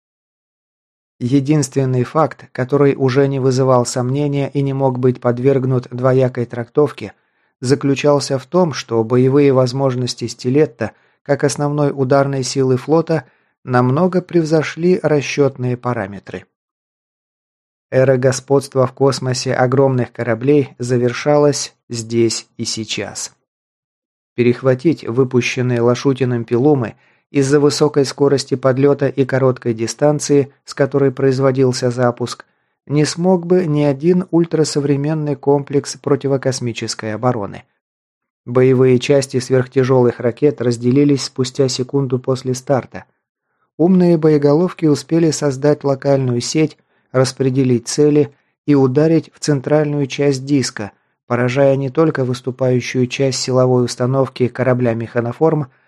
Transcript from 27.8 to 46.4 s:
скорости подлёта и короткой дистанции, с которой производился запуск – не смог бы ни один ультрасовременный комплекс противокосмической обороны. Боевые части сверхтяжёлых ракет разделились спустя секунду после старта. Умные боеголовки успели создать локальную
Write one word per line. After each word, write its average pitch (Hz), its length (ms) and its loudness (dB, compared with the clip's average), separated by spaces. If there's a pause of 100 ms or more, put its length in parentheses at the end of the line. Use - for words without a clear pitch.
скорости 135 520 -2
подлёта 135 520 2
и 131 160 0
короткой 127 500 -2
дистанции, 139 800 0 (140)
с - 80 -16
которой 139 380 0
производился 131 800 0
запуск – 120 540 -2 (400)
не 147 200 0
смог 170 400 0
бы 180 200 2
ни 147 180 0
один 160 480 2
ультрасовременный 147 1080 0
комплекс 139 580 -2
противокосмической 127 1160 -4
обороны. 107 500 -4 (840)
Боевые 127 540 4
части 135 400 0
сверхтяжёлых 127 800 0
ракет 123 420 0
разделились 123 600 2
спустя 131 460 -4
секунду 131 500 -4
после 127 340 -4
старта. 127 520 -6 (720)
Умные 175 400 4
боеголовки 156 680 2
успели 156 460 2
создать 143 540 -2
локальную 135 560 0